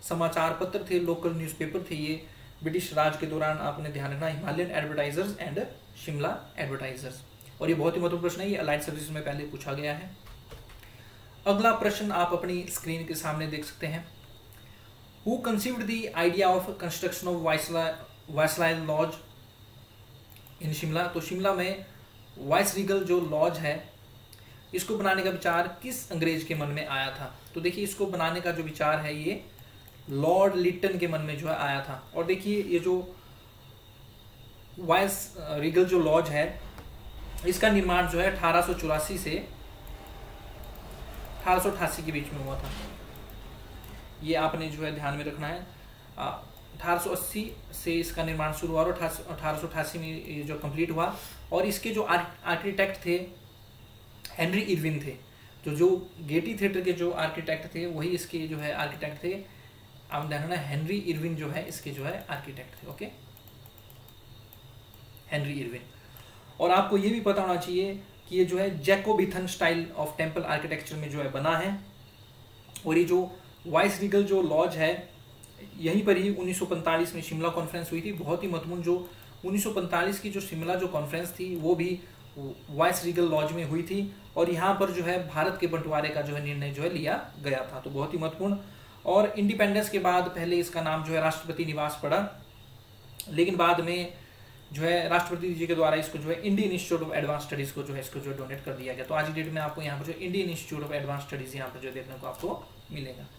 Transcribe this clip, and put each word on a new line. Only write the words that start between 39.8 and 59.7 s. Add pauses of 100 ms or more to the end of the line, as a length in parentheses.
अठारह
सौ
अठासी
के
बीच
में
हुआ
था। (1500)
ये
आपने
जो
है
ध्यान
में
रखना
है। (520)
अ, (300)
अठारह
सौ
अस्सी (320)
से
इसका
निर्माण
शुरू
हुआ
और
अठारह
सौ
अठासी
में
ये
जो
कंप्लीट
हुआ। (360)
और
इसके
जो
आर्क-,
आर्किटेक्ट
थे (920)
हेनरी
इरविन
थे, (540)
तो
जो (100)
गेटी
थिएटर
के
जो
आर्किटेक्ट
थे
वही
इसके
जो
है
आर्किटेक्ट
थे। (680)